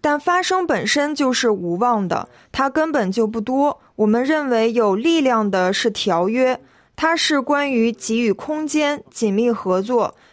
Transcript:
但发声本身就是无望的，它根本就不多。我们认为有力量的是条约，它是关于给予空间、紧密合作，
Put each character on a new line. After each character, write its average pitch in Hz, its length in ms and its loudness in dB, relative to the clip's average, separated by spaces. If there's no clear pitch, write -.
但 294 180 0
发 359 220 0
声 370 240 -2
本 208 200 0
身 294 280 0
就 262 180 0
是 240 180 0
无 175 280 -2
望 220 280 0
的， 135 220 -4
它 269 160 0
根 311 240 0
本 214 180 0
就 220 160 0
不 220 140 -4
多。 269 400 0
我 214 100 2
们 226 160 2
认 294 280 0
为 226 220 2
有 214 220 2
力 320 260 2
量 226 300 2
的 185 220 0
是 208 180 0
条 180 380 0
约， 254 320 0
它 330 220 0
是 302 240 0
关 285 320 -2
于 233 180 2
给 226 300 -4
予 233 120 2
空 302 340 -4
间、 294 440 -2
紧 214 220 -2
密 233 180 2
合 190 300 0
作， 220 340 -2